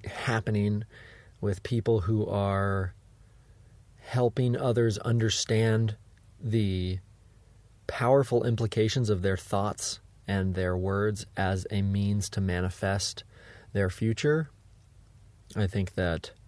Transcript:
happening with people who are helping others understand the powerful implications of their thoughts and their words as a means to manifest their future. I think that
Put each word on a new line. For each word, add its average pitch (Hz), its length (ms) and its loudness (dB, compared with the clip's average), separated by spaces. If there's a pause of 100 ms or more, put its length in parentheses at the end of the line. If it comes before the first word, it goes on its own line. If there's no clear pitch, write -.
happening 104 800 -2 (560)
with 98 220 -2
people 113 380 2
who 104 260 0
are 98 680 0 (1040)
helping 123 560 2
others 113 420 2
understand 113 1000 2 (440)
the 95 580 0 (880)
powerful 123 580 2
implications 113 680 0
of 92 120 2
their 95 140 2
thoughts - 640 -4 (260)
and 95 280 0
their 90 220 0
words 101 500 -2 (100)
as 95 340 0
a 101 120 0
means 101 480 0
to - 100 -4
manifest 92 840 -2 (480)
their 98 180 0
future. 147 600 0 (1080)
I 104 100 2
think 92 280 -2
that 85 360 -2 (180)